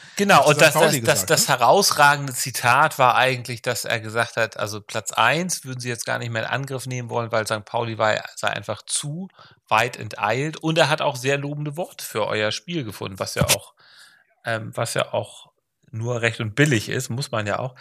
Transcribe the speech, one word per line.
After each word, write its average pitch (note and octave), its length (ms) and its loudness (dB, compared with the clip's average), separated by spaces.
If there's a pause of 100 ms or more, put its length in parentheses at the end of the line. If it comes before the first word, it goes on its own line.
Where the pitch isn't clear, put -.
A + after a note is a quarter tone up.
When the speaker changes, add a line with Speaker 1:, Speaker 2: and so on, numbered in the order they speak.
(140)
Speaker 1:
Genau, G3 280 6
Speaker 2:
F - 20 4
C D3 60 8
Speaker 1:
und D3 100 6
das, D#3 140 8
Speaker 2:
Sankt D#3+ 120 6
Pauli C#3+ 140 2
Speaker 1:
das, A2+ 60 -2
das, D3+ 80 4
Speaker 2:
gesagt, - 160 -2
Speaker 1:
das - 180 4
Speaker 2:
ne? C3+ 100 4
Speaker 1:
herausragende C#3+ 760 6
Zitat B2+ 640 2
war A#2+ 160 6
eigentlich, B2 460 0
dass B2 220 -4
er A2+ 140 -2
gesagt A2 380 -4
hat, A2+ 200 -2
also G#2+ 240 -6
Platz - 300 -8
eins D3 540 0
würden B2+ 160 -10
sie A#2+ 80 -8
jetzt A#2+ 180 -6
gar A#2+ 140 -4
nicht A#2+ 100 -8
mehr A2+ 140 -4
in - 40 -6
Angriff C3+ 380 -6
nehmen B2+ 240 -8
wollen, A#2 220 -4
weil A2 160 -2
Sankt G#2+ 200 -6
Pauli A#2 280 -4
war, A2 100 0 (300)
sei G#2 120 -4
einfach G#2 340 -8
zu E3 460 -8 (400)
weit A#2 280 0
enteilt. A#2+ 600 -4
Und D#3 180 -2
er D3+ 140 4
hat D3+ 100 0
auch C#3 160 -2
sehr C3+ 220 0
lobende D3 400 -6
Worte - 260 -10
für G#2+ 220 -4
euer G#2+ 260 0
Spiel E3+ 320 -6
gefunden, G#2 340 -10
was - 160 -6
ja - 120 2
auch, - 260 -2 (720)
ähm, A2+ 320 -6
was A#2+ 160 -4
ja - 220 -4
auch - 360 -8 (420)
nur A#2 280 -4
recht A2+ 200 -2
und A2 140 -4
billig C#3+ 360 2
ist, A#2+ 180 -4
muss - 220 -6
man G#2+ 160 -4
ja G#2 120 -2
auch. B2+ 220 -6